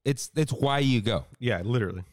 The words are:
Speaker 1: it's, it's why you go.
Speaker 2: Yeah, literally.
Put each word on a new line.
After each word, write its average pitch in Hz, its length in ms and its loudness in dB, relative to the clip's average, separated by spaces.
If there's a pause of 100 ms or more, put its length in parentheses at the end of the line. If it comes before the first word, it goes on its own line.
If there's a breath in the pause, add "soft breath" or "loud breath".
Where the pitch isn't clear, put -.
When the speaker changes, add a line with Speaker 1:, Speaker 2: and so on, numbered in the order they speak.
Speaker 1:
it's, 135 300 -4
it's 156 160 0
why 139 280 0
you 131 220 4
go. 98 240 0 (140)
Speaker 2:
Yeah, 110 240 0
literally. 98 500 0